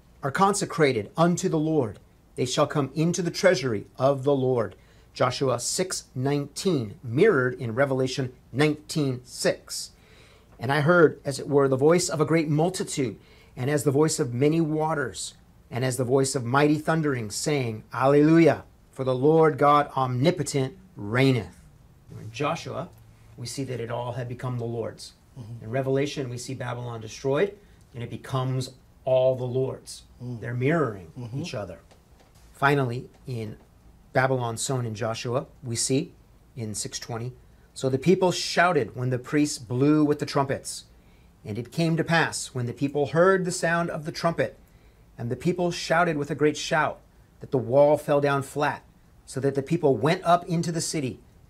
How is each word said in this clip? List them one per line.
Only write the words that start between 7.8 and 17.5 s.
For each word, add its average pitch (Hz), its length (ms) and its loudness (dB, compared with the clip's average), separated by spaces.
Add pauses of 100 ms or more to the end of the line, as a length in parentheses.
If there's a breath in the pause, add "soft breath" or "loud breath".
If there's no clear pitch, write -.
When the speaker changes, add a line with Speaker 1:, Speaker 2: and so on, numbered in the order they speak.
Speaker 1:
nineteen 143 720 -2
six. - 680 -4 (680 soft breath)
"And 127 140 -2
I 151 80 2
heard, 160 440 6
as 131 140 -6
it 127 100 -8
were, 139 200 4
the 135 80 2
voice 160 320 4
of 143 120 -2
a 151 40 2
great 156 240 2
multitude, 151 680 -2 (400 soft breath)
and 127 120 -4
as 147 160 0
the 147 60 2
voice 156 280 2
of 127 140 -4
many 147 280 2
waters, 156 760 -4 (360)
and 120 140 -4
as 127 120 -2
the 131 80 -2
voice 135 300 2
of 123 100 -4
mighty 147 340 4
thundering, 147 520 -2
saying, 113 640 -4